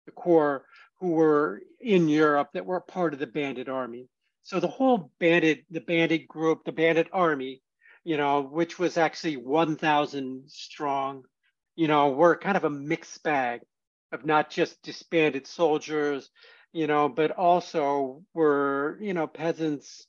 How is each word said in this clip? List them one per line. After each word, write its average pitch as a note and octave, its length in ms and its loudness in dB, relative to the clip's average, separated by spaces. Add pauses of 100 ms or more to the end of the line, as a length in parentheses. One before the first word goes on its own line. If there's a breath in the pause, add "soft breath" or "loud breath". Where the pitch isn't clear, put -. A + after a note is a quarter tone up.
the - 80 -20
Corps, D3 500 2 (380 soft breath)
who F3+ 100 -2
were D3+ 500 2 (200)
in F#3 260 4
Europe D3 460 2
that F#3 120 -8
were F3+ 140 -4
part E3+ 340 -4
of C3 60 -10
the C#3+ 80 -6
bandit C3 400 -6
army. B2+ 400 -8 (360)
So F#3 160 -4
the E3+ 80 0
whole B3 520 0
bandit, E3 500 4
the D#3+ 120 -10
bandit E3 460 0
group, D#3+ 360 -2
the D#3 80 -8
bandit E3 400 2
army, C#3 500 -2 (420 soft breath)
you D#3 140 -2
know, C#3+ 240 2
which D#3+ 380 -4
was E3+ 180 -2
actually D#3 400 -2
one D3+ 380 0
thousand C#3+ 720 -2
strong, C#3 760 -6 (520)
you D#3+ 120 0
know, D3 240 4
were D#3+ 260 4
kind G3 180 -2
of D#3 80 -2
a D#3 60 2
mixed D3 540 -8
bag B2+ 380 -2 (500)
of D3+ 140 -10
not D3+ 240 2
just - 340 -4
disbanded D3+ 640 -2
soldiers, D3 800 -2 (420 soft breath)
you D#3+ 160 -4
know, D3 220 2
but D#3 220 -2
also D3+ 920 0 (100)
were, C#3+ 680 0
you G#3 120 -6
know, E3 120 -2
peasants D#3 840 -6